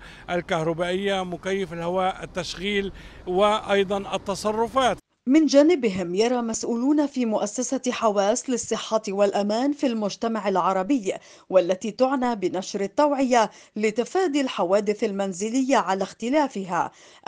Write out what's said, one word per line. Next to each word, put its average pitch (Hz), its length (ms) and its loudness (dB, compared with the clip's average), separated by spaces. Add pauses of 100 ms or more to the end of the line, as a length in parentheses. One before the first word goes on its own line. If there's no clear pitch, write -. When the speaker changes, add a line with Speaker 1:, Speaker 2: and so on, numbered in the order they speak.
(300)
Speaker 1:
الكهربائية، 180 960 -2
مكيف 185 480 -4
الهواء، 175 520 -2
التشغيل، 190 680 -4 (340)
وأيضًا 196 880 0
التصرفات. 214 840 0 (300)
Speaker 2:
من 302 180 6
جانبهم 240 680 4
يرى 240 280 2
مسؤولون 240 640 0
في 254 200 -2
مؤسسة 226 640 -2
حواس 214 600 0
للصحة 220 580 -2
والأمان 202 640 0
في 285 140 -2
المجتمع 220 600 -2
العربي، 190 640 0 (360)
والتي 185 420 2
تعنى 254 460 0
بنشر 196 440 -4
التوعية 254 720 2 (260)
لتفادي 240 640 0
الحوادث 208 640 0
المنزلية 214 720 0
على 190 260 0
اختلافها، 196 880 -2 (380)